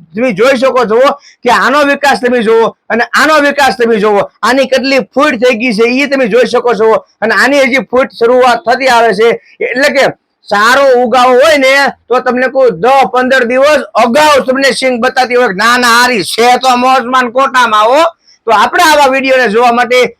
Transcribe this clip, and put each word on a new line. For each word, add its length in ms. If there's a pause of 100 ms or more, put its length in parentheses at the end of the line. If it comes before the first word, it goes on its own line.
(160)
તમે 180
જોઈ 240
શકો 280
છો 140 (440)
કે 60
આનો 340
વિકાસ 380
તમે 220
જુઓ 340 (120)
અને 140 (100)
આનો 280
વિકાસ 360
તમે 200
જુઓ, 340 (120)
આની 220
કેટલી 340
ફૂટ 340
થઈ 220
ગઈ 180
છે 160
ઈ 180
તમે 200
જોઈ 180
શકો 280
છો 320 (160)
અને 140
આની 240
હજી 320
ફૂટ 200
શરૂઆત 480
થતી 280
આવે 260
છે. 160 (300)
એટલે 300
કે 240 (340)
સારો 560
ઉગાવો 300
હોય 240
ને 160 (340)
તો 120
તમને 280
કોઈ 240
દસ 400
પંદર 340
દિવસ 380 (100)
અગાઉ 520
તમને 260
સિંગ 300
બતાતી 340
હોય 120
કે 60
ના, 240
ના, 260
આરી 200
છે 340
તો 200
મોજમાન 540
કોટામાં. 540
હો, 180 (440)
તો 40
આપણા 320
આવા 220
વીડિયોને 420
જોવા 240
માટે 480